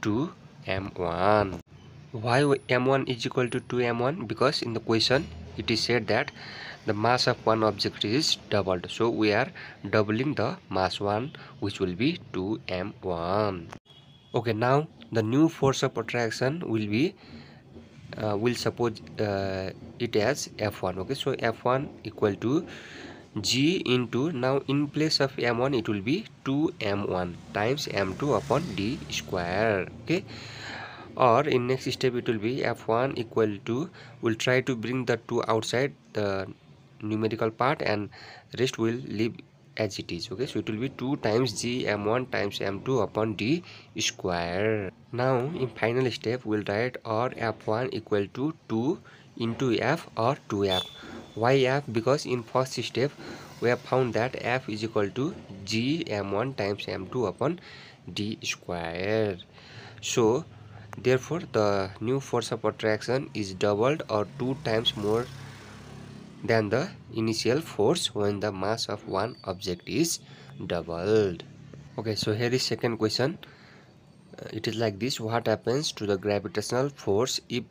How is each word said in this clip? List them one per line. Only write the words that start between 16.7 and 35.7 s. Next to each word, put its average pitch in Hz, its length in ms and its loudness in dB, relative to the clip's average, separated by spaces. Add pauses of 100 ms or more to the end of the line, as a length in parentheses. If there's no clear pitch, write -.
be, 123 260 2 (1040)
uh, 107 200 0
we'll 117 180 2
suppose, 113 460 -2 (180)
uh, 98 520 0 (280)
it 117 160 -2
as 117 340 2 (100)
F 104 220 0
one. 92 180 -2
Okay, 95 140 -4
so 135 260 -2
F 117 260 0
one 131 240 2 (160)
equal 107 300 2
to 135 300 0 (760)
G 143 440 2
into, 123 460 2
now 131 360 2
in 143 200 2
place 151 320 0
of 135 180 2
M 120 220 2
one 135 160 2
it 110 120 2
will 104 140 0
be 151 240 0 (180)
two 147 380 0
M 101 260 0
one 90 300 -2 (160)
times 120 380 0
M 95 240 0
two 143 180 0
upon 120 300 2 (100)
D 101 240 -2 (140)
square. 95 760 0 (140)
Okay, 170 240 -2 (880)
or 131 320 6
in 123 200 2
next 131 240 0
step 127 240 2
it 120 120 -2
will 113 120 2
be 117 260 0
F 117 220 -2
one 117 300 2
equal 110 380 2 (100)
to, 131 220 0 (340)
we'll 117 120 2
try 127 280 4
to 127 140 0
bring 120 300 -2
the 117 120 2 (100)
two 117 200 0
outside 117 460 2 (200)